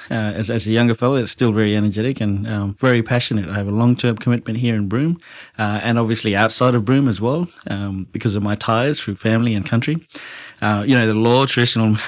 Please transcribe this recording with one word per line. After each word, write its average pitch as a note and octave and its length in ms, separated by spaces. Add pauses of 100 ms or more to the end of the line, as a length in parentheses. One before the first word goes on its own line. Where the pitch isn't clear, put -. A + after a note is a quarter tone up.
(100)
uh, B2+ 40 (260)
as, G#2 100
as A2 160
a A2 40
younger A#2 240
fellow, B2+ 220
it's A2+ 160
still A#2 200
very G#2+ 240
energetic G#2+ 440
and, G2+ 260
um, G2+ 340
very A#2+ 220
passionate. A2+ 460
I G2 60
have G2+ 140
a G#2 40
long-term A#2+ 460
commitment A#2 400
here A#2+ 160
in G#2 140
Broome, D3+ 320 (380)
uh, G#2+ 240
and A#2 160
obviously A2 360
outside A2+ 400
of A2+ 100
Broome C3+ 240
as F#2+ 120
well, D3 260 (220)
um, G2 440
because G#2+ 220
of G#2 80
my G#2 120
ties A#2+ 460
through G2+ 160
family A2+ 380
and G2 120
country. A#2 300 (640)
Uh, G#2 240
you C3+ 80
know, A#2 120
the G#2+ 80
law, A#2+ 320
traditional A2+ 500 (120)